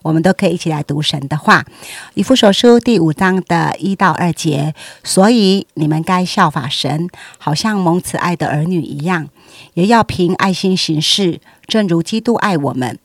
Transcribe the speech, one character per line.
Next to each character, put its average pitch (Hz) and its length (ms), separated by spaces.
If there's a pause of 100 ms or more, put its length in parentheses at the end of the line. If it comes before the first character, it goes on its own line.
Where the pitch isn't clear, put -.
我 160 120
们 160 100
都 185 80
可 190 160
以 165 60
一 180 40
起 170 120
来 151 120
读 147 200
神 143 260
的 151 100
话。 180 280 (480)
以 202 100
弗 262 100
所 220 200
书 240 260
第 233 180
五 165 140
章 185 320
的 160 340
一 196 160
到 185 200
二 175 180
节 151 420 (300)
，“所 190 260
以 196 440
你 156 160
们 156 120
该 185 220
效 180 260
法 147 200
神， 151 400 (280)
好 - 160
像 214 240
蒙 180 240
慈 - 160
爱 175 160
的 156 140
儿 147 160
女 175 180
一 143 180
样， 165 280 (460)
也 175 140
要 226 180
凭 180 300
爱 190 180
心 185 240
行 156 240
事， 175 400 (260)
正 214 180
如 165 160
基 220 200
督 233 140
爱 196 220
我 139 160
们 123 320